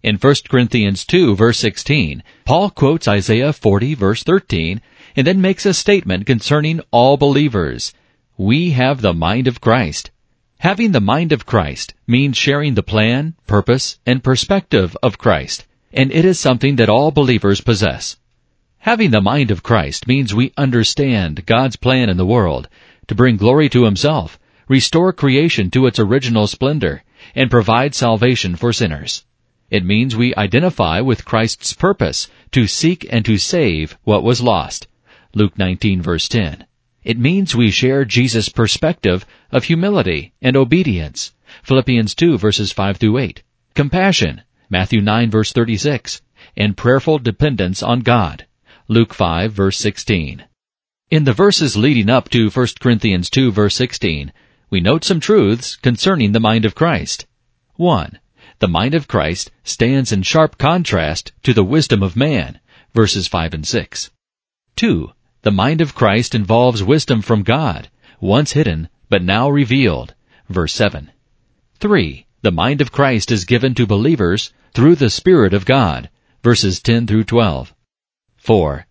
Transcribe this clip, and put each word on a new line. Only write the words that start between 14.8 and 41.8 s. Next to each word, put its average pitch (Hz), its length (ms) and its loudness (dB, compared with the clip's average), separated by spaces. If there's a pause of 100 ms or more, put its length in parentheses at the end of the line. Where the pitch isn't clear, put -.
of 113 160 -2
Christ, - 480 -2 (280)
and 135 180 0
it 165 140 2
is 185 120 2
something 139 380 0
that 113 140 2
all 139 220 2
believers 117 500 2
possess. 98 560 -2 (640)
Having 220 320 2
the 107 100 2
mind 113 300 0
of 87 120 -4
Christ 80 420 -2
means 123 300 -2
we 123 220 0
understand 113 880 0
God's 120 320 0
plan 127 320 0
in 90 80 0
the 90 80 2
world 92 420 0 (400)
to 107 80 -6
bring 120 220 4
glory 131 320 4
to 123 160 4
himself, 110 520 -2 (300)
restore 165 440 2
creation 135 600 0
to 127 160 2
its 117 100 -2
original 113 480 2
splendor, 127 560 -4 (320)
and 127 160 -2
provide 120 460 0
salvation 117 600 0
for 120 160 -2
sinners. 78 540 -6 (460)
It 101 120 -2
means 110 320 0
we 120 200 0
identify 104 680 0
with 123 240 -2
Christ's - 480 -4
purpose 170 540 -2 (240)
to 120 160 2
seek 170 420 -2
and 113 160 -2
to 110 140 0
save 90 640 -2
what 104 200 2
was 117 180 0
lost. 98 460 -2 (460)
Luke 101 240 0
nineteen, 92 460 -2
verse 85 240 -4
ten. 87 400 -4 (360)
It 117 140 -4
means 165 380 0
we 117 160 4
share 139 340 0
Jesus' 117 440 0
perspective 110 760 -2 (260)
of 127 120 0
humility 165 760 -2
and 127 160 -2
obedience. 135 800 -2 (300)
Philippians 123 500 0